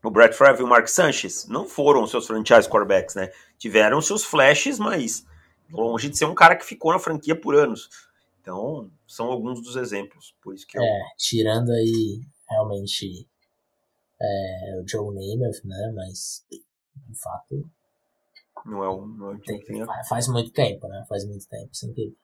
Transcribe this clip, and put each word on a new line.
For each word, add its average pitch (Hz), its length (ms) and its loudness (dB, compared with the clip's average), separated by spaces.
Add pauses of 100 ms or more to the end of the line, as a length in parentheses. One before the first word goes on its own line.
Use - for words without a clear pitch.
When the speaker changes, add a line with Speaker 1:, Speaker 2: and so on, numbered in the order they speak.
Speaker 1:
O 110 80 -2
Brett 110 240 10
Favre 135 260 8
e - 20 0
o 127 40 -2
Mark 120 200 6
Sanchez? - 600 0
Não 131 200 -6
foram 139 380 4
seus 113 220 -4
franchise 110 420 6
quarterbacks, 98 460 2
né? 92 160 -6 (260)
Tiveram 107 440 4
seus 202 220 -4
flashes, 151 540 4
mas 190 480 -4 (420)
longe 117 420 -4
de 143 60 -12
ser 156 100 0
um 170 100 -6
cara 175 200 8
que 170 80 -14
ficou - 300 -2
na 185 60 0
franquia 160 360 -2
por 151 200 -4
anos. 131 340 2 (500)
Então, 104 520 -10 (160)
são 120 240 -8
alguns 120 320 -8
dos 123 120 -16
exemplos. 101 680 -10
Por 95 100 -16
isso 95 140 -20
que - 100 -12
eu - 60 0
Speaker 2:
É, 107 160 0 (180)
tirando 113 540 0
aí, 113 500 0 (260)
realmente, 101 800 -6 (960)
é, 95 580 -8
o 90 80 -14
Joe 104 200 -6
Namath, 104 560 -6
né? 101 320 -10
Mas, 92 560 -14
de - 680 -20
fato, - 480 -12 (960)
Speaker 1:
Não 101 180 -8
é 95 60 -4
um, 95 180 -8
não 107 240 -14
é - 20 -14
um 104 60 -16
time 104 180 -10
Speaker 2:
tem, - 20 -14
Speaker 1:
que - 140 -20
tenha 107 120 -8
Speaker 2:
fa-, - 240 -10
faz 120 180 -2
muito 120 240 -4
tempo, 104 360 -2
né? 98 200 -16
Faz 101 180 -8
muito 101 220 -14
tempo, - 260 -16
sem 120 200 -12
querer. - 200 -8 (100)